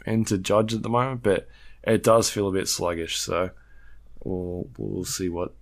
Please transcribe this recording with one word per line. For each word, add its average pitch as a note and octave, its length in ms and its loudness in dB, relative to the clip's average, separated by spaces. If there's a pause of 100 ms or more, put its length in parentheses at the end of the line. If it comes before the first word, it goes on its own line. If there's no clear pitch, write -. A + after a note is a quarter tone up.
in A2 200 2
to G#2 120 2
judge A2 360 2
at G#2+ 80 -2
the G#2+ 60 -6
moment, B2 360 0
but G2+ 240 2 (340)
it A2 220 2
does A2+ 260 6
feel G2+ 160 0
a G2 60 0
bit F#2+ 160 0
sluggish. E2+ 500 -2
So F2+ 320 -2 (720)
we'll, F2+ 460 -6 (100)
we'll G2+ 280 -4
see F#2 220 -4
what E2+ 340 -6